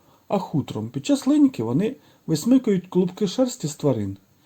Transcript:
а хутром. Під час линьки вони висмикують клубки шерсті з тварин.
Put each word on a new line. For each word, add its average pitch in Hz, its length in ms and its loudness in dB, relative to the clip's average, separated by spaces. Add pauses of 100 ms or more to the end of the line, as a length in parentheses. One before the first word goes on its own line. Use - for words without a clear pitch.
(280)
а 202 100 0
хутром. 113 500 -4
Під 139 180 -10
час 277 200 0
линьки 277 360 4
вони 160 340 0 (300)
висмикують 208 600 2
клубки 185 400 0
шерсті 247 420 -2
з 147 60 -10
тварин. 104 420 -2 (300)